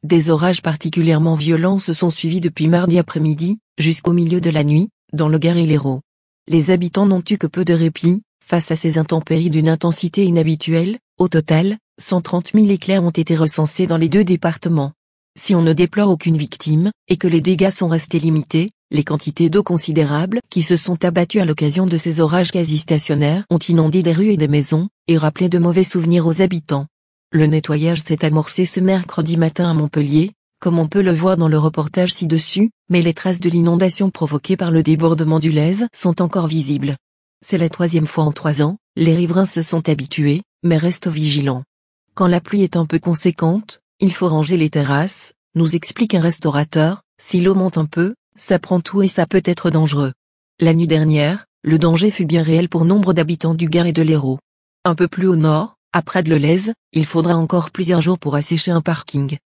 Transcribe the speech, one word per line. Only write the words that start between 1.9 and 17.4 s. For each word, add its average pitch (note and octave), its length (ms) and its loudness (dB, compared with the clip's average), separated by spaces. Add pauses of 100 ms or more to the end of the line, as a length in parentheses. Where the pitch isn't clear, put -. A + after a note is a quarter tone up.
sont E3+ 180 0
suivis E3 300 -4
depuis D#3 280 -2
mardi F3 300 2
après-midi, D#3+ 600 -2 (200)
jusqu'au E3 340 0
milieu F3 280 0
de E3+ 100 0
la D#3 140 0
nuit, D3+ 240 2 (240)
dans D#3 160 -2
le D#3 100 2
Gard E3+ 180 0
et E3+ 100 2
l'Hérault. C#3 340 0 (480)
Les D#3 220 2
habitants F3+ 360 0
n'ont F#3 220 2
eu G#3 80 0
que F3+ 100 -4
peu F3 180 -2
de E3+ 100 2
répit, E3 480 0 (220)
face F3 260 -2
à D#3+ 60 -2
ces D#3+ 220 -2
intempéries D#3+ 520 0
d'une D#3 180 2
intensité E3+ 560 0
inhabituelle. E3 760 0 (200)
Au F3+ 100 2
total, E3 480 0 (240)
cent F3+ 220 -4
trente - 320 -6
mille G#3+ 160 4
éclairs F#3+ 340 0
ont F3 60 2
été D#3+ 260 -2
recensés D#3 500 0
dans E3 120 0
les D#3+ 100 2
deux G3 160 4
départements. E3 680 -2 (460)
Si - 160 0
on E3+ 80 4
ne D#3+ 120 4
déplore F3+ 340 2
aucune E3 280 0
victime, D#3 540 -2 (180)
et F#3 80 2
que F#3 120 0
les E3 140 2